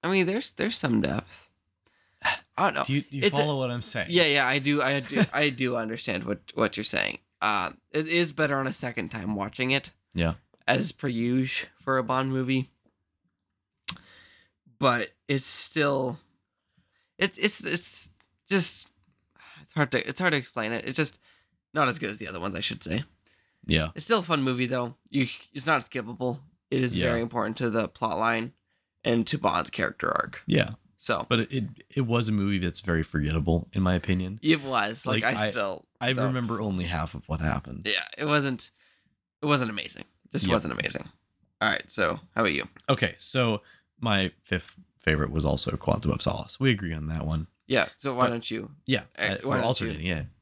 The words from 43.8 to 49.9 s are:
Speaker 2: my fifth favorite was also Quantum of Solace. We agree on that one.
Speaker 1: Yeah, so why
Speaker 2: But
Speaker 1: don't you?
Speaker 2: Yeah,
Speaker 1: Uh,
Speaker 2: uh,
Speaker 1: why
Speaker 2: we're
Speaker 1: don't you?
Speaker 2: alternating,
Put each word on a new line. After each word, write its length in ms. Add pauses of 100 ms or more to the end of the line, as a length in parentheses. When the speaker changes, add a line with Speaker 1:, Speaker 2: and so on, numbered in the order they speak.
Speaker 2:
my 300 (120)
fifth 300 (260)
favorite 320
was 140
also 320
Quantum 340
of 100
Solace. 380
We 120
agree 220
on 140
that 180
one. 220 (200)
Speaker 1:
Yeah, 200 (120)
so 160
why 100
Speaker 2:
But 60
Speaker 1:
don't 200
you? 200 (140)
Speaker 2:
Yeah, 180 (140)
Speaker 1:
Uh, 40
Speaker 2:
uh, 60
Speaker 1:
why 0
Speaker 2:
we're 100 (160)
Speaker 1:
don't 80
you? 60
Speaker 2:
alternating, 400